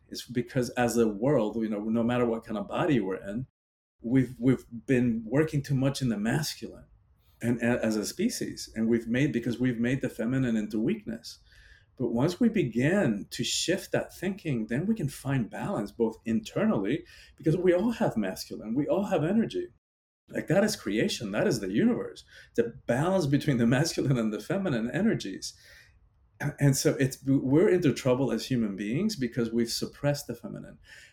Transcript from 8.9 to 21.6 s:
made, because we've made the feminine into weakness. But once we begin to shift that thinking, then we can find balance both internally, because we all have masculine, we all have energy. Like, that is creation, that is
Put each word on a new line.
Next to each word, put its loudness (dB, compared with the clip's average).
made, 2
because -2
we've 0
made 0
the -2
feminine 0
into -2
weakness. -4
But -2
once 2
we 6
begin 2
to -4
shift -2
that -2
thinking, -4
then -2
we 2
can -4
find -2
balance -4
both 0
internally, 0
because 0
we 4
all 2
have 0
masculine, -4
we 0
all 2
have 0
energy. 0
Like, -6
that 4
is 0
creation, -2
that 2
is 0